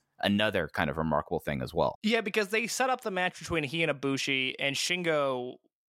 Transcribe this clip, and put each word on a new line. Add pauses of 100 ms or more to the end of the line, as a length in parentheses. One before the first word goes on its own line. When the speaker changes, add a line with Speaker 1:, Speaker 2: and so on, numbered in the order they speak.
(220)
Speaker 1:
another
kind
of
remarkable
thing
as
well.
Speaker 2:
Yeah,
because
they
set
up
the
match
between
he
and
Ibushi,
and
Shingo (340)